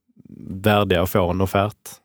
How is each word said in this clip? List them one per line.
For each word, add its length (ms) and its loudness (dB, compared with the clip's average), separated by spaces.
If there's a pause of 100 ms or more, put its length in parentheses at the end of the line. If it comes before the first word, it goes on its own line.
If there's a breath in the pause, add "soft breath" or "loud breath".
(500)
värdiga 520 2
att 80 -2
få 200 0
en 120 -2
offert. 480 -2 (160)